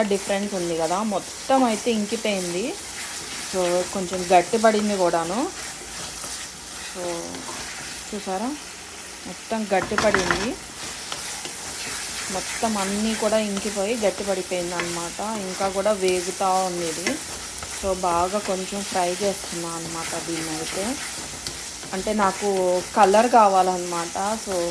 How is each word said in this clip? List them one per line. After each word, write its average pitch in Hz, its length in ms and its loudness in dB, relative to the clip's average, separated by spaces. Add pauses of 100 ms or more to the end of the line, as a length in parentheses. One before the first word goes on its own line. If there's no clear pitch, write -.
(120)
డిఫరెన్స్ 202 460 0
ఉంది 170 240 0
కదా, 170 160 2 (160)
మొత్తం - 460 2 (100)
అయితే 214 180 0 (100)
ఇంకిపోయింది. 202 680 -2 (880)
So, 190 80 0 (340)
కొంచెం 185 260 -2 (120)
గట్టి 220 320 6
పడింది 208 380 6
కూడాను. 170 360 2 (1500)
So, 180 120 -8 (1040)
చూసారా, 202 400 -2 (800)
మొత్తం 220 320 -4 (140)
గట్టి 185 300 2
పడింది, 190 440 4 (1900)
మొత్తం 220 360 -2 (120)
అన్నీ 208 280 0 (100)
కూడా 220 160 4 (120)
ఇంకిపోయి 202 440 0 (120)
గట్టి 190 240 2
పడిపోయింది 180 500 -2
అనమాట. 170 400 -4 (280)
ఇంకా 190 280 0
కూడా 196 160 4 (120)
వేగుతూ 185 440 2 (220)
ఉంది 175 220 -2
ఇది. 170 160 -2 (720)
So, 196 80 -2 (200)
బాగా 180 320 2 (100)
కొంచెం 190 400 -4
ఫ్రై 180 200 2 (120)
చేస్తున్నా 170 560 -2
అనమాట 165 340 -6 (160)
దీన్ని 160 300 -2
అయితే. 180 280 -2 (1080)
అంటే, 190 260 -2
నాకు 196 280 2 (480)
కలర్ 214 380 8
కావాలన్నమాట. 185 840 6 (280)
So, 196 100 -2 (160)